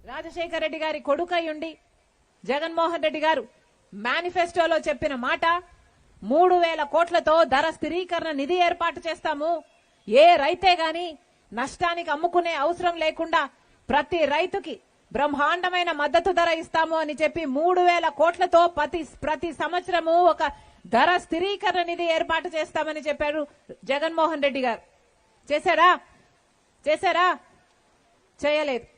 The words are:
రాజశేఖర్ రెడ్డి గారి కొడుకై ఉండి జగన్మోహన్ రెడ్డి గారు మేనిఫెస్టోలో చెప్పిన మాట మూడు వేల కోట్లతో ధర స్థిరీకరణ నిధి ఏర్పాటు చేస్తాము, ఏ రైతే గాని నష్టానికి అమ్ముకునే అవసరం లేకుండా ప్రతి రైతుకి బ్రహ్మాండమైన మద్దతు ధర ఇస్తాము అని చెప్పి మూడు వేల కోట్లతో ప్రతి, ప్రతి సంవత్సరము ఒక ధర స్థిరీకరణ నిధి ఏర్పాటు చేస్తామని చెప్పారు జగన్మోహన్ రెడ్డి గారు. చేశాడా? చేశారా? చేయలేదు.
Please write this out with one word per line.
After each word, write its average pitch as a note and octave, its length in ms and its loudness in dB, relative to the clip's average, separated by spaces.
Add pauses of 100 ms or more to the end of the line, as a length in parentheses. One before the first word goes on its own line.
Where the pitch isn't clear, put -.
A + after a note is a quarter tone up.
(120)
రాజశేఖర్ D#4+ 520 -8
రెడ్డి D#4 200 -6
గారి D#4 240 -4
కొడుకై E4+ 440 0
ఉండి D#4 180 -8 (800)
జగన్మోహన్ E4 560 -2
రెడ్డి D#4 200 -2
గారు - 180 0 (500)
మేనిఫెస్టోలో E4 840 0 (100)
చెప్పిన D4 260 -2 (140)
మాట E4 180 -2 (880)
మూడు F4+ 240 6
వేల E4 280 2 (100)
కోట్లతో E4 420 2 (180)
ధర D4+ 240 2
స్థిరీకరణ E4 640 -4
నిధి C#4+ 180 -2 (100)
ఏర్పాటు E4+ 400 -2
చేస్తాము, D#4 420 -4 (580)
ఏ B3+ 180 8 (180)
రైతే F4 380 2
గాని E4 240 -4 (460)
నష్టానికి E4+ 640 -4
అమ్ముకునే E4+ 380 0 (120)
అవసరం F4 300 -2 (100)
లేకుండా D#4+ 360 0 (480)
ప్రతి D4 320 0 (140)
రైతుకి E4+ 400 -4 (360)
బ్రహ్మాండమైన E4 800 0 (120)
మద్దతు E4+ 280 0
ధర E4+ 180 2 (120)
ఇస్తాము D#4+ 420 -2
అని D4+ 200 -6
చెప్పి D#4 200 -2 (140)
మూడు F4+ 240 2
వేల F4 260 4 (140)
కోట్లతో E4+ 460 4 (100)
ప్రతి, D4+ 260 -4 (220)
ప్రతి D4+ 280 -4
సంవత్సరము E4 640 -2 (160)
ఒక D#4 200 -2 (440)
ధర C#4 140 6 (160)
స్థిరీకరణ F#4 680 -2
నిధి E4+ 160 -2 (100)
ఏర్పాటు D#4+ 300 -2
చేస్తామని D#4 520 -6 (100)
చెప్పారు D4 340 -4 (480)
జగన్మోహన్ D#4+ 560 -2
రెడ్డి C4 200 -2
గారు. A3+ 140 -4 (680)
చేశాడా? E4 400 4 (960)
చేశారా? F4 400 2 (1160)
చేయలేదు. D4 420 0 (100)